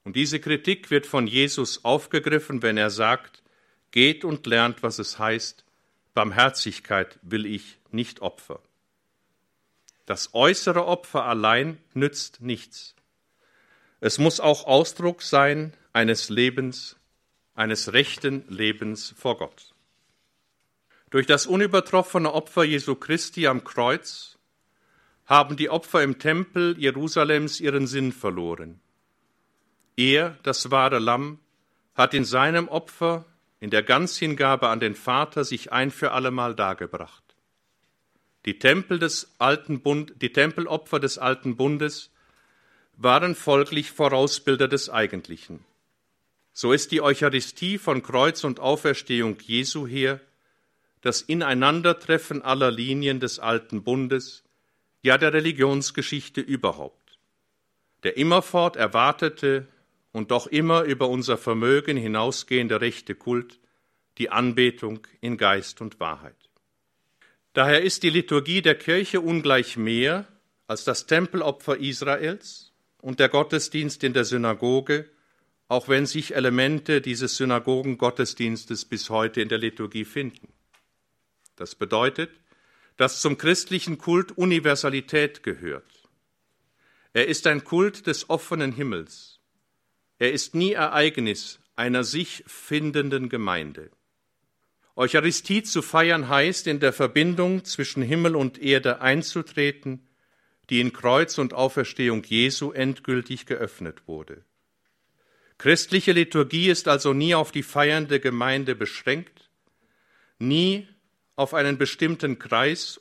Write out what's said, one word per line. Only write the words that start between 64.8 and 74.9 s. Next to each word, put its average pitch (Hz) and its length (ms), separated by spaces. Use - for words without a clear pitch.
in 117 160
Geist 98 440
und 110 200
Wahrheit. 78 340
Daher 147 280
ist 185 200
die 170 80
Liturgie 160 500
der 160 140
Kirche 185 460
ungleich 147 560
mehr 120 500
als - 180
das - 220
Tempelopfer 156 720
Israels 139 920
und 131 180
der 135 100
Gottesdienst 147 760
in 131 80
der 123 120
Synagoge, 123 840